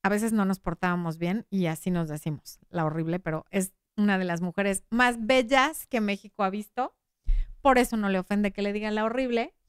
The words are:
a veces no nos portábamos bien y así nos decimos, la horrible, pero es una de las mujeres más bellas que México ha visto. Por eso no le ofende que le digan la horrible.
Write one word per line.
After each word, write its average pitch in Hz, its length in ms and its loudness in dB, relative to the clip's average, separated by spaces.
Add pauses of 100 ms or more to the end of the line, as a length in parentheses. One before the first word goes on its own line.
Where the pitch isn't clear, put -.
a 190 60 0
veces 220 240 0
no 208 120 2
nos 190 140 0
portábamos 175 580 -4
bien 180 320 -4
y 185 180 0
así 160 240 -4
nos 170 180 0
decimos, 151 500 -8 (100)
la 170 160 -2
horrible, 165 340 -2
pero 160 320 -6
es 190 220 -2 (240)
una 208 200 2
de 185 80 -2
las 170 160 -4
mujeres 196 480 -2
más 240 360 2
bellas 262 640 2
que 240 120 -2
México 208 440 -4
ha 190 60 0
visto. 208 460 -6 (680)
Por 262 160 6
eso 226 200 2
no 208 120 0
le 190 100 2
ofende 202 340 0
que 208 80 -6
le 202 100 0
digan 214 240 -4
la 214 80 0
horrible. 240 520 -2 (140)